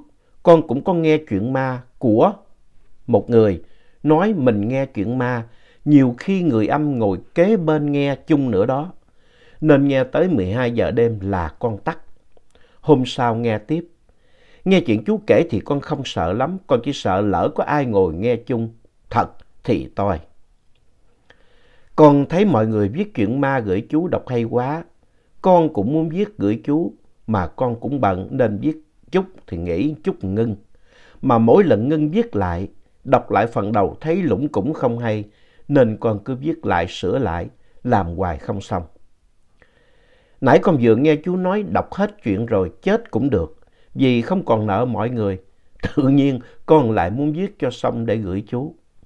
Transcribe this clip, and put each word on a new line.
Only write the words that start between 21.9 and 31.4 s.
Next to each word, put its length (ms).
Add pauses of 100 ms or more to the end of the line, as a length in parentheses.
Con 340
thấy 160
mọi 220
người 220
viết 260
chuyện 260
ma 180
gửi 300
chú 180
đọc 200
hay 160
quá. 400 (580)
Con 320
cũng 200
muốn 160
viết 280
gửi 260
chú, 300 (340)
mà 200
con 320
cũng 220
bận 300
nên 280
viết 180 (340)
chút 140 (220)
thì 100
nghỉ, 460
chút 200
ngưng. 320 (640)
Mà 160
mỗi 260